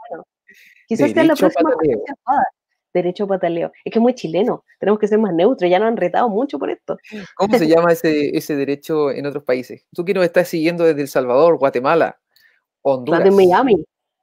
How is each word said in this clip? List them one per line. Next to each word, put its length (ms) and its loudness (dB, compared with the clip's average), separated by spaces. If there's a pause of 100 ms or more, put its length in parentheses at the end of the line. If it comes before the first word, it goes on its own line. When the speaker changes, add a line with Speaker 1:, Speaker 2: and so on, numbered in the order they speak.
Speaker 1:
<laughs> 80 -18
Speaker 2:
bueno. 140 -14 (640)
Quizás 240 0
sea 120 2
la 100 4
Speaker 1:
Derecho 120 0
a 40 4
Speaker 2:
próxima 220 0
Speaker 1:
pataleo. 260 0
Speaker 2:
Justicia 200 -8
Espada. 300 -2 (460)
Derecho 320 -2
a 20 -8
pataleo. 440 -4 (120)
Es 100 -10
que 60 2
es 40 4
muy 120 4
chileno. 480 -4 (160)
Tenemos 200 0
que 100 -2
ser 100 2
más 140 0
neutros. 360 2
Ya 100 4
nos 100 0
han 80 -2
retado 320 -2
mucho 280 -4
por 140 -6
esto. 260 -10 (380)
Speaker 1:
¿Cómo 220 0
se 100 2
llama 240 4
ese, 460 0
ese 180 -6
derecho 560 -4
en 140 -8
otros 180 -8
países? 500 -6
Tú 120 -8
que 80 -2
nos 100 0
estás 240 2
siguiendo 380 -2
desde 160 2
El 80 -6
Salvador, 480 2
Guatemala, 600 0 (640)
Speaker 2:
Claro, 180 0
Speaker 1:
Honduras. 260 0
Speaker 2:
de 60 6
Miami. 540 4 (380)